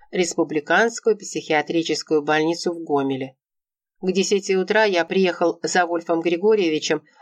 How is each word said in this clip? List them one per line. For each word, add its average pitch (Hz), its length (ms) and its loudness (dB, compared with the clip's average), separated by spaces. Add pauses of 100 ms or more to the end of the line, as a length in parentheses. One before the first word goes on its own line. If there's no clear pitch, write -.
(120)
Республиканскую 185 1040 0
психиатрическую 156 1040 -2
больницу 156 480 0
в 170 120 -10
Гомеле. 135 520 -2 (680)
К 185 100 0
десяти 190 440 0
утра 196 280 2
я 180 220 2
приехал 175 580 0
за 175 220 2
Вольфом 170 360 -2
Григорьевичем, 170 840 0 (180)